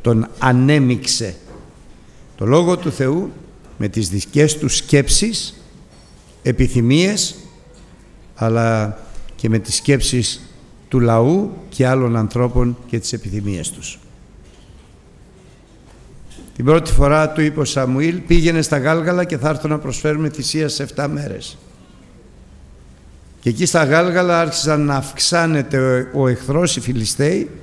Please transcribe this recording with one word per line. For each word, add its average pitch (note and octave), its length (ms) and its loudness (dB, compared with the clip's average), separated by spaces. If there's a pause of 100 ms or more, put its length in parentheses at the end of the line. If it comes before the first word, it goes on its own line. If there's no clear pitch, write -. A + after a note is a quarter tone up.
Τον A2+ 280 2 (100)
ανέμιξε B2+ 960 2 (1000)
το G2+ 100 -4
Λόγο E3+ 300 4
του F3 160 -4
Θεού D3+ 400 -2 (460)
με G#2 100 -2
τις G2+ 200 -2
δικές C#3+ 500 2
του C3 100 -2
σκέψεις, - 960 0 (800)
επιθυμίες, C3 920 2 (1000)
αλλά A2+ 640 0 (380)
και - 120 -2
με A2 100 4
τις - 160 -4
σκέψεις - 680 2 (480)
του C3 120 2
λαού B2 520 4 (160)
και - 180 0
άλλων B2+ 300 2
ανθρώπων A#2+ 600 0 (100)
και A#2+ 120 -4
τις - 140 -6
επιθυμίες G2+ 580 -6
τους. - 280 -14 (2500)
Την B2 100 -2
πρώτη D#3+ 260 0
φορά D3+ 380 4
του D#3+ 100 -4
είπε D3+ 200 0
ο C#3 40 0
Σαμουήλ, C#3 600 -2
"Πήγαινε E3 360 4
στα D3+ 160 -2
Γάλγαλα E3 460 0
και E3 140 -4
θα C3+ 100 -2
έρθω D3+ 200 -4
να D3+ 100 -2
προσφέρουμε D3+ 500 -4
θυσία D3+ 400 -4
σε - 140 -6
εφτά C#3+ 260 -6
μέρες". D3 500 -10 (1800)
Και - 80 -2
εκεί A#2+ 180 0
στα D#3+ 180 2
Γάλγαλα F3 560 2
άρχισαν D3+ 400 0
να D3 140 0
αυξάνεται C#3 1160 0
ο, C#3+ 100 -2
ο C3 60 4
εχθρός, D3 480 0
οι B2+ 40 -6
Φιλιστέοι. C#3 680 -2 (120)